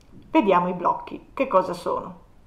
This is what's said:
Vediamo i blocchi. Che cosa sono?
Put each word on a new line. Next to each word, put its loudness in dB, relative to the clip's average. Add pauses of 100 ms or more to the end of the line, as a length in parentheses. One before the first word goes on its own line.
(300)
Vediamo 4
i -4
blocchi. -6
Che -2
cosa 2
sono? -6 (280)